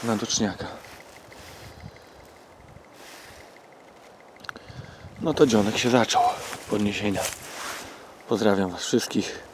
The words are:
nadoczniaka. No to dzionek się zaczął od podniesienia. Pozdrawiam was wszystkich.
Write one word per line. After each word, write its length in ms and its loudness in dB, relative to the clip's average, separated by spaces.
nadoczniaka. 640 0
No 120 0
to 140 8
dzionek 300 4
się 120 2
zaczął 340 6
od 120 4
podniesienia. 520 0
Pozdrawiam 440 4
was 140 -8
wszystkich. 540 0